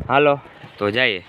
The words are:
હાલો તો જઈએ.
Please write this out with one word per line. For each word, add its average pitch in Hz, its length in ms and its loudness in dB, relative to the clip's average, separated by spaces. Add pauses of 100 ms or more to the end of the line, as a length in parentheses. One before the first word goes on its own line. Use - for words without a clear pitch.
હાલો 143 320 2 (380)
તો 104 120 -2
જઈએ. 107 380 -2